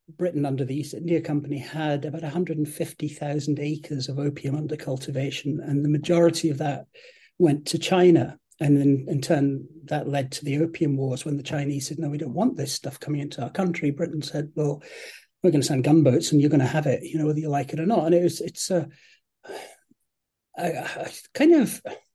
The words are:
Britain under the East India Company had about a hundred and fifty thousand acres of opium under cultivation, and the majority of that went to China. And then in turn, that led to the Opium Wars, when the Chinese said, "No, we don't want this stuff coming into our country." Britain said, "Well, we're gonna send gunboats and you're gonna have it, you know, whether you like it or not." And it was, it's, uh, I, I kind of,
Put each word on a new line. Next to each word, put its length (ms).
Britain 380
under 180
the 100
East 200
India 260
Company 380
had 480
about 180
a 60
hundred 260
and 100
fifty 400
thousand 540
acres 480
of 100
opium 380
under 200
cultivation, 840
and 220
the 60
majority 580
of 80
that 300
went 280
to 120
China. 600
And 180
then 300
in 120
turn, 460
that 240
led 240
to 140
the 140
Opium 360
Wars, 300
when 100
the 60
Chinese 460
said, 100
"No, 100
we 80
don't 160
want 240
this 160
stuff 260
coming 220
into 220
our 80
country." 400
Britain 320
said, 320
"Well, 280
we're 80
gonna 120
send 220
gunboats 480
and 80
you're 80
gonna 160
have 220
it, 160
you 160
know, 80
whether 140
you 100
like 240
it 60
or 40
not." 220
And 80
it 80
was, 180
it's, 300
uh, 160
I, 140
I 420
kind 200
of, 280